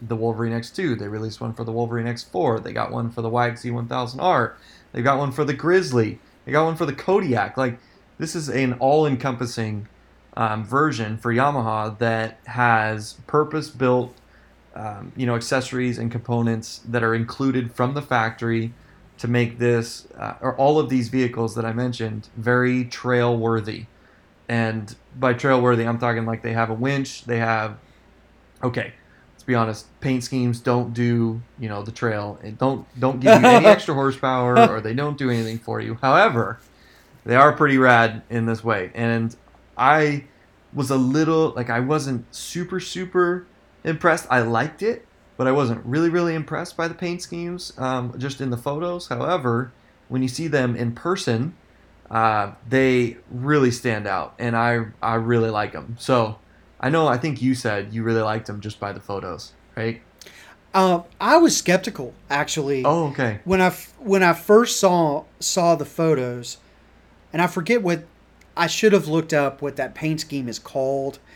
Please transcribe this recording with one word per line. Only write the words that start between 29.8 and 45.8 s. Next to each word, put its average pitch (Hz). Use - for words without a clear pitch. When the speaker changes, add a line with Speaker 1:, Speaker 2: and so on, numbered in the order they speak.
Speaker 1:
paint 131
schemes 123
don't 123
do, 117
you 117
know, 101
the 107
trail. 104
It 107
don't, 131
don't 131
give 208
you 233
any 240
Speaker 2:
<laughs> 214
Speaker 1:
extra -
horsepower, 131
or 110
they 110
don't 147
do 139
anything 113
for 113
you. 110
However, 131
they 117
are 143
pretty 143
rad 117
in 117
this 113
way. 101
And 117
I 147
was 131
a 139
little, 156
like, 120
I 117
wasn't 135
super, 180
super 180
impressed. 160
I 123
liked 117
it, 233
but 127
I 131
wasn't 123